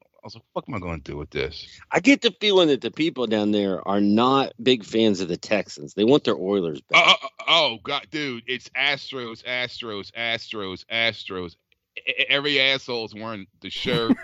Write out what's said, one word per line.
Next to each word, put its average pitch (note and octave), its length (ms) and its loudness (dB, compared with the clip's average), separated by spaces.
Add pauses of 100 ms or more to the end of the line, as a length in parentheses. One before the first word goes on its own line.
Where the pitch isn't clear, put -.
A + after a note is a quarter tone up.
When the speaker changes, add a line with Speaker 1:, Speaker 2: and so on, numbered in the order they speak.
(240)
Speaker 1:
was - 120 -16
like, A#2 80 -20 (100)
"Fuck E3+ 160 -6
am C3+ 60 -6
I G#2 40 -4
gonna E2+ 200 -6
do C#2+ 180 -10
with D2+ 120 -10
this?" - 380 -6 (240)
Speaker 2:
I D3 80 2
get C4+ 220 4
the A#3 180 0
feeling F#3 300 4
that C3 120 2
the A2+ 100 -4
people D#3 360 -2
down G#2+ 240 2
there G2 340 0
are G2 160 0
not A#2+ 520 4 (100)
big A#2 220 2
fans G#2+ 340 4
of F#2 80 -2
the E2+ 100 -2
Texans. - 580 -4
They G#2 100 2
want C#3+ 180 6
their G#2+ 140 0
Oilers F2+ 440 -2
back. E3 240 2
Speaker 1:
Uh, E3 40 6
uh, - 160 2
uh, - 20 -8 (220)
oh, C#3+ 340 2
God, C#3 260 -6
dude, C3+ 380 -6
it's B2+ 220 -6
Astros, C3 760 -4
Astros, A#2+ 680 -6
Astros, A2+ 720 -6
Astros. G#2+ 680 -4 (420)
E-, - 40 -14 (200)
e-, C#3 80 0
every C#3+ 300 2
asshole's C3 540 0
wearing G#2+ 320 -8 (160)
the F#2+ 80 -10
shirt, A#2+ 540 0